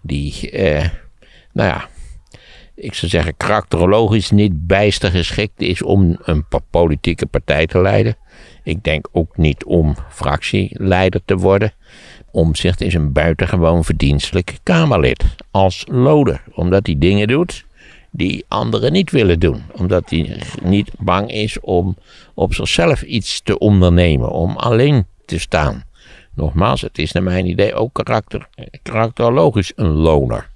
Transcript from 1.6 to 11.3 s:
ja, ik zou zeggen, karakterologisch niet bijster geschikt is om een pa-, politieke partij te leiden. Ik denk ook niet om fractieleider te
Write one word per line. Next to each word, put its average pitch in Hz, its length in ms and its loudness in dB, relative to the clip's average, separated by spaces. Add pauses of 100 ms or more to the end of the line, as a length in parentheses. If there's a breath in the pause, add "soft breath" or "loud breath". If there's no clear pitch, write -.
ja, - 200 -4 (880 loud breath)
ik - 200 -14
zou - 160 -6
zeggen, 85 260 -2
karakterologisch 101 920 0
niet 98 360 2
bijster 98 440 2
geschikt 90 500 -2
is 90 220 -2
om 87 400 2
een 76 260 -2
pa-, - 120 -2 (100)
politieke 85 560 0
partij 73 400 0
te 90 140 0
leiden. 104 360 2 (480 loud breath)
Ik 85 200 -6
denk 78 280 -4
ook 82 240 -4
niet 76 280 0
om 80 320 2 (120)
fractieleider 95 1160 -2
te 98 120 0